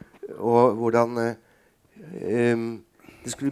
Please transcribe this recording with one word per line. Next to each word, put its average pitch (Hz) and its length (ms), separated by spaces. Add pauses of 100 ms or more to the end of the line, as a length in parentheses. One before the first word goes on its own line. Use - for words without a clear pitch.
(380)
og 117 360
hvordan, 117 440
eh, 117 160 (1160)
em, 117 320 (400)
det 120 80
skulle 139 200